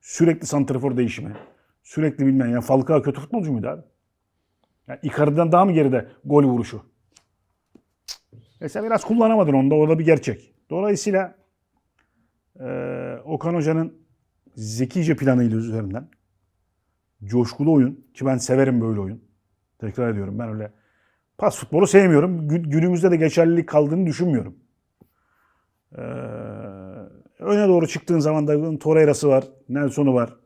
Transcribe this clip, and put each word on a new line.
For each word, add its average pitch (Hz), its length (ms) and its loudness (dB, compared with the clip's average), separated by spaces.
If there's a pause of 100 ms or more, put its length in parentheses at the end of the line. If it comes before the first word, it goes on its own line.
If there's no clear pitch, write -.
Sürekli 165 460 0
santrafor 135 500 -2
değişimi, 123 360 -4 (500)
sürekli 147 440 -2
bilmem 135 260 2
ya. 120 80 -2
Falcao 135 420 2
kötü 139 180 -6
futbolcu 165 320 -6
muydu 110 160 -6
abi? 156 140 -12 (1040)
Yani 131 140 -14
Icardi'den 151 500 0
daha 175 120 6
mı 196 80 2
geride 135 360 2 (160)
gol 143 200 4
vuruşu? 117 380 -2 (1800)
Mesela 208 260 -8
biraz 226 180 -6
kullanamadın 220 480 2
onu 135 180 4
da, 151 40 2
o 151 140 4
da 160 100 2
bir 160 60 -2
gerçek. 139 500 0 (160)
Dolayısıyla, 190 640 -2 (1300)
e, 131 60 -12 (580)
Okan 160 300 -4
Hoca'nın 160 400 -2 (600)
zekice 127 600 -2
planıyla 123 420 2
üzerinden 113 500 -8 (1160)
coşkulu 123 480 0
oyun, 139 320 2 (100)
ki 131 120 -8
ben 131 100 0
severim 127 440 2
böyle 110 200 -2
oyun. 98 240 -10 (540)
Tekrar 117 340 -4
ediyorum, 101 260 -6
ben 117 100 -8
öyle 107 240 -10 (680)
pas - 200 -2
futbolu 170 280 0
sevmiyorum. 170 640 4
Gü-, 160 220 -2
günümüzde 175 400 2
de 175 60 2
geçerlilik 165 520 2
kaldığını 151 380 0
düşünmüyorum. 139 500 -2 (1400)
Ee, 131 80 -16 (1400)
öne 208 300 2
doğru 170 200 4
çıktığın 165 300 -2
zaman 151 300 0
da 151 120 2
bunun 156 160 -4
Torreira'sı 151 520 4
var, 131 160 4 (240)
Nelson'u 139 460 0
var. 117 320 -2